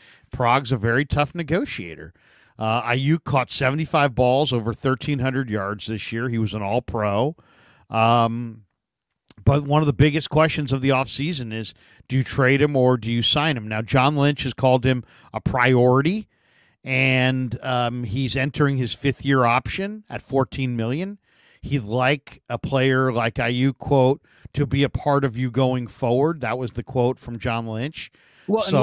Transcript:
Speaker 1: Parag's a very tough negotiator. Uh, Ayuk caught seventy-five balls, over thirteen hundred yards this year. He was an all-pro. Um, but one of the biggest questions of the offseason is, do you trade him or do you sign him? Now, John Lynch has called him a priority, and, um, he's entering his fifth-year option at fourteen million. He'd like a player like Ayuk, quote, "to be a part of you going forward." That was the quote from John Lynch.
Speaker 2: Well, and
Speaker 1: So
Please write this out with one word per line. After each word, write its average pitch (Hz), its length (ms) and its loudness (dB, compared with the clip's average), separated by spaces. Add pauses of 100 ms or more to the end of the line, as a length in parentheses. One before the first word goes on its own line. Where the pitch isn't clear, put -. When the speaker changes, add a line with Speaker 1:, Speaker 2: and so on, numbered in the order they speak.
(340)
Speaker 1:
Parag's 123 380 0
a 127 60 2
very 117 280 0
tough 143 300 -2
negotiator. 131 760 -6 (460)
Uh, 110 240 0
Ayuk 135 420 0
caught 135 280 -2
seventy-five 143 640 0
balls, 131 360 2
over 117 220 -2
thirteen 131 460 -2
hundred 131 320 -2
yards 104 340 -4
this 110 260 -8
year. 117 160 -4
He 117 120 -2
was 107 160 -2
an 107 80 -6
all-pro. 110 720 0 (560)
Um, 117 720 2 (840)
but 147 180 4
one 143 180 2
of 156 60 2
the 143 60 2
biggest 147 360 2
questions 151 440 0
of 135 80 -2
the 135 80 2
offseason 135 640 -4
is, 110 200 -8 (360)
do 127 80 0
you 131 60 2
trade 135 380 2
him 147 140 2
or 127 220 4
do 110 120 -6
you 117 120 0
sign 147 340 2
him? 107 140 -6
Now, 110 120 -2
John 135 360 2
Lynch 143 260 2
has 127 100 -4
called 127 320 4
him 127 200 0 (280)
a 110 60 -8
priority, 127 880 2 (560)
and, 131 800 0
um, 123 400 -2
he's 120 320 -4
entering 139 400 0
his 127 180 -4
fifth-year 135 520 0
option 196 640 -2
at 113 120 -10
fourteen 131 540 -4
million. 147 440 -4 (420)
He'd 135 220 -4
like 127 680 -2
a 120 80 -4
player 131 560 0
like 113 220 -2
Ayuk, 123 420 0
quote, 135 440 2 (320)
"to 143 120 0
be 135 180 0
a 135 60 2
part 139 340 0
of 120 140 -2
you 127 120 -2
going 127 380 0
forward." 135 540 0
That 117 160 -4
was 123 160 -6
the 120 100 -8
quote 123 340 0
from 120 220 -12
John 117 260 -4
Lynch. 113 460 -8 (360)
Speaker 2:
Well, 208 160 0
and 196 80 -4
Speaker 1:
So 143 120 4